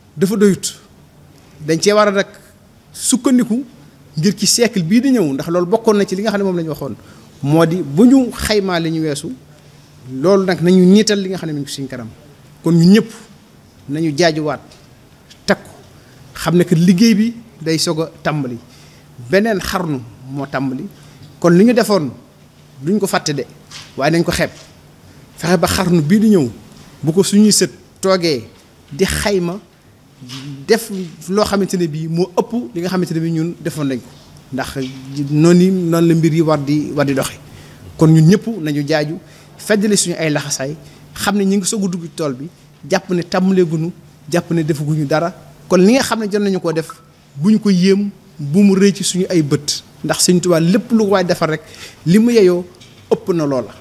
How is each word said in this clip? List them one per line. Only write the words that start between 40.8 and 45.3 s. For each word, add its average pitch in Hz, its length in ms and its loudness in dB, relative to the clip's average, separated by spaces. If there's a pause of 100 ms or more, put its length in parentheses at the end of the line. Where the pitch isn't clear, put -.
xam 202 220 -2
ne 202 80 0
ñi 196 120 2
ngi 190 100 -2
soog 208 180 -4
a 202 40 -2
dugg 175 140 -6
ci 165 140 -14
tool 151 180 -4
bi, 139 140 -12 (420)
jàpp 185 200 -2
ne 175 120 -2
tàmbaleeguñu, 180 680 0 (400)
jàpp 170 200 -4
ne 170 140 0
defaguñu 151 420 -2
dara. 160 260 -2 (360)